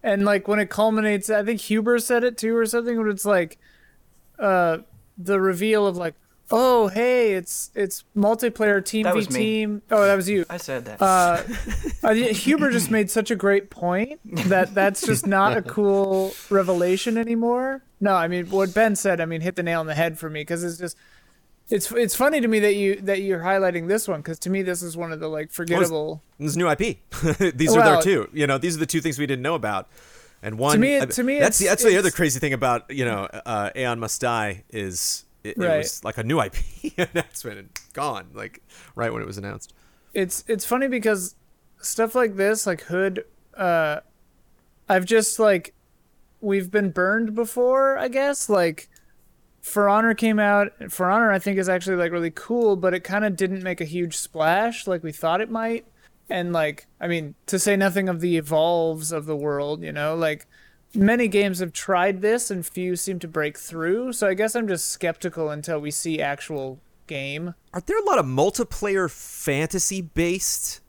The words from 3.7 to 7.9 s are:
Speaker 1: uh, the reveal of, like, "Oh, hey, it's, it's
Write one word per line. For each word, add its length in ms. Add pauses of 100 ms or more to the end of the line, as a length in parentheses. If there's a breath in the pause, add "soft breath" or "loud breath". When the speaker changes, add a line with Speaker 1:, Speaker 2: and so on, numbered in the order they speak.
Speaker 1:
uh, 400 (400)
the 220
reveal 440
of, 120
like, 180 (380)
"Oh, 340
hey, 460
it's, 420
it's 300 (120)